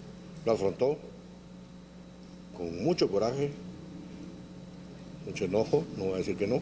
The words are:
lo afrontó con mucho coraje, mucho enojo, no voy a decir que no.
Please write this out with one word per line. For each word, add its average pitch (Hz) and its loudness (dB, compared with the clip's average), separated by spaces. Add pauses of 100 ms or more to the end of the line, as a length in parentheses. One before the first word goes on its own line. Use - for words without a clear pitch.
(460)
lo 113 6
afrontó 110 4 (1600)
con 87 -2
mucho 170 6
coraje, 120 4 (1700)
mucho 101 0
enojo, 113 4 (120)
no 98 0
voy 95 2
a - 2
decir 92 0
que 101 2
no. 120 4